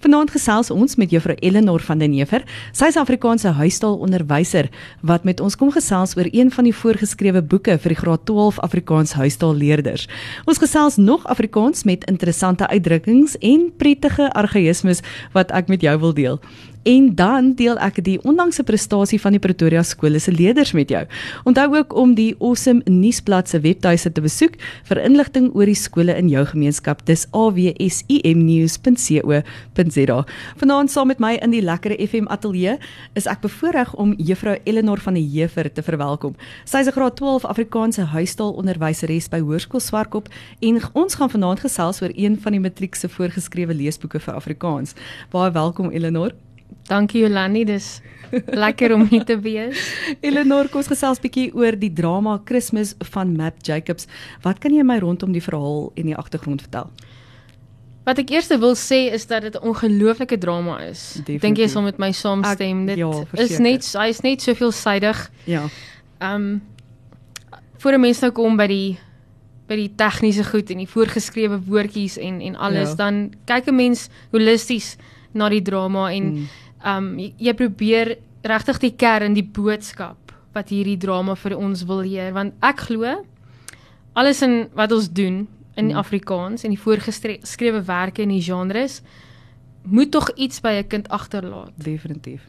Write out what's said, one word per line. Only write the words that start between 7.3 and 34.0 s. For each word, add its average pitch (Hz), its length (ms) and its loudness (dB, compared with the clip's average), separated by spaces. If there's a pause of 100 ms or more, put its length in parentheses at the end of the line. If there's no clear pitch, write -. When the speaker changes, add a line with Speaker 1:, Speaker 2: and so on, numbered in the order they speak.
Speaker 1:
boeke 185 320 2
vir 165 160 0
die - 80 -4
graad 165 240 0
twaalf 208 400 2
Afrikaans 160 560 0
huistaalleerders. 147 880 0 (400)
Ons 330 160 4
gesels 302 320 2
nog 214 320 4
Afrikaans 233 560 0
met 180 240 0
interessante 180 580 0
uitdrukkings 202 720 4
en 311 400 4
prettige 285 560 2
argaïsmes 180 720 2 (320)
wat 185 160 2
ek 180 160 -2
met 185 160 2
jou 151 160 4
wil 160 160 2
deel. 139 240 0 (440)
En 262 220 8 (100)
dan 254 300 4 (100)
deel 233 240 2
ek 196 140 -2 (100)
die 190 160 0
onlangse 330 400 2
prestasie 208 560 2
van 202 160 2
die 202 80 4
Pretoria 165 400 2
skole 156 400 2
se - 80 -2
leerders 196 480 4
met 143 160 2
jou. 90 60 0 (500)
Onthou 254 140 6 (160)
ook - 180 -2
om 247 160 6
die 220 240 2
Awesome 240 480 2
Nuusblad 185 640 2
se 170 140 0
webtuiste 170 500 2
te 156 80 0
besoek 214 380 2 (260)
vir - 160 -2
inligting 262 460 4 (100)
oor 202 80 6
die 208 160 4
skole - 320 0
in 185 160 2
jou 139 160 4
gemeenskap. 147 640 -2
Dis 165 140 4 (100)
A 220 160 2
W 180 320 2
S 175 240 -2
I 285 140 2 (100)
M 165 160 4
news 160 320 2
punt 247 240 2
C - 240 2
O 147 160 2 (320)
punt 170 240 0
Z 139 160 4
A. 123 60 2 (420)
Vanaand 277 320 4
saam 269 160 2
met 262 100 0
my 226 220 0
in 233 160 2
die 214 80 0
Lekker 175 400 -4
F - 160 -6
M 202 80 -6
ateljee 202 480 -2 (400)
is 202 80 -6
ek 202 160 -6
bevoorreg 262 560 -2
om 208 240 2